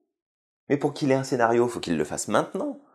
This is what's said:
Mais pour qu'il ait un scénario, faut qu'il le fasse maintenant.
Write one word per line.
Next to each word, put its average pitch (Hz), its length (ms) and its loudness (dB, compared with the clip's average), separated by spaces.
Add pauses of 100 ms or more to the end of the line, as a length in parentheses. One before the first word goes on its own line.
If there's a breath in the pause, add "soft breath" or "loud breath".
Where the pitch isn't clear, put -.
(680)
Mais 143 100 2
pour 143 160 -2
qu'il 139 180 0
ait 135 40 6
un 135 80 0
scénario, 120 440 2
faut 104 120 -6
qu'il 85 180 -2
le 76 60 0
fasse - 240 -6
maintenant. 170 520 -2 (160 soft breath)